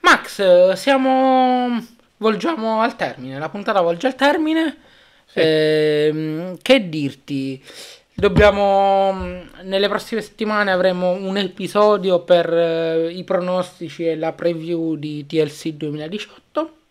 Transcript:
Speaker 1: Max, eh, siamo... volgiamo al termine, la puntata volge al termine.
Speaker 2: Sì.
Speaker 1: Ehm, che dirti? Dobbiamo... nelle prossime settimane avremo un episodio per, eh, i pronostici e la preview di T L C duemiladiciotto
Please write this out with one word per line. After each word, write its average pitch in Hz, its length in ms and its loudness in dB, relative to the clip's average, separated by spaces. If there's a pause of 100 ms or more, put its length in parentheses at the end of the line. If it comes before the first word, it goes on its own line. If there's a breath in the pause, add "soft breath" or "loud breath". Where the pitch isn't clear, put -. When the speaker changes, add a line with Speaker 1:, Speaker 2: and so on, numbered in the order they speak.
Speaker 1:
Max, - 380 0
eh, 185 360 6
siamo... 262 1080 2 (340)
volgiamo 220 640 -2
al 233 140 0
termine, 131 440 -8
la 156 100 -8
puntata 202 320 -2
volge 170 260 -2
al 262 80 -4
termine. 311 640 0 (480 soft breath)
Speaker 2:
Sì. - 140 -10
Speaker 1:
Ehm, 156 1200 0
che 240 280 2
dirti? 135 720 -8 (500 loud breath)
Dobbiamo... 196 1300 2 (180)
nelle 196 240 0
prossime 202 340 -4
settimane 208 500 -2
avremo 180 420 2
un 190 240 -4
episodio 196 800 0
per, 170 340 2
eh, 165 580 0
i 180 120 -10
pronostici 180 840 -4
e 160 100 0
la 156 180 -4
preview 165 640 -4
di 147 300 -10
T 147 80 -14
L 156 160 2
C 151 220 -10
duemiladiciotto 156 1040 -10 (160)